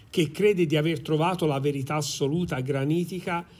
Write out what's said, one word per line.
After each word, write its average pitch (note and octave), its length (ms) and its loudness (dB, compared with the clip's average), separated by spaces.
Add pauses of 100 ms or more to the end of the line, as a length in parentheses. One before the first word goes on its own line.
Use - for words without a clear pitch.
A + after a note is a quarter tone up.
(100)
che D3+ 200 2
crede F#3 360 2
di D#3 100 0
aver D3+ 240 0
trovato D#3+ 460 0
la C#3 120 2
verità C#3 360 -2
assoluta, D3+ 640 -2
granitica, E3+ 840 -2 (140)